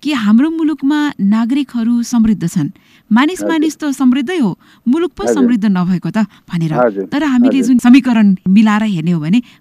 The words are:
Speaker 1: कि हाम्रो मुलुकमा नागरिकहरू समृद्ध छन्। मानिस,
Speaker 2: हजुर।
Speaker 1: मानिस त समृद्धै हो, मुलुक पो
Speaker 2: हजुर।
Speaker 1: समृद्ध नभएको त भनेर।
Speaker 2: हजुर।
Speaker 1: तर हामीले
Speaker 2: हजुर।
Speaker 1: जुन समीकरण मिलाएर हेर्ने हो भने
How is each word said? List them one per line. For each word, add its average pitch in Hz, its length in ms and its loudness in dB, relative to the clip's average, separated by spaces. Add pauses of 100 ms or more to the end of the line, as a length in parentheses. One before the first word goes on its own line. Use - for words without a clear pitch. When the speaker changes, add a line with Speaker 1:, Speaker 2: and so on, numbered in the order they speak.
Speaker 1:
कि 294 100 -4
हाम्रो 233 380 2
मुलुकमा 294 600 -2 (100)
नागरिकहरू 233 840 -2
समृद्ध 220 460 0
छन्। 151 200 -2 (440)
मानिस, 302 260 2
Speaker 2:
हजुर। - 120 -4
Speaker 1:
मानिस 311 300 -2
त 311 40 -8
समृद्धै 277 540 0
हो, 202 200 -2 (300)
मुलुक 330 220 0
पो - 140 -10
Speaker 2:
हजुर। 262 180 0
Speaker 1:
समृद्ध 233 240 0
नभएको 180 440 -2
त 208 120 -4
भनेर। 160 500 -6
Speaker 2:
हजुर। 196 320 0
Speaker 1:
तर 294 180 -4
हामीले 262 360 0
Speaker 2:
हजुर। 233 100 0
Speaker 1:
जुन 254 100 4
समीकरण 240 560 4 (140)
मिलाएर 214 340 2
हेर्ने 175 280 -2
हो 170 100 0
भने 180 220 0 (180)